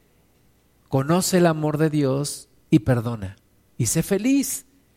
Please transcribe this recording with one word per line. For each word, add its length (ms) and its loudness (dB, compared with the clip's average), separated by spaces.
conoce 480 0
el 80 6
amor 320 0
de 120 2
Dios 600 -2
y 100 6
perdona. 580 -2
Y 80 0
sé 180 0
feliz 640 -2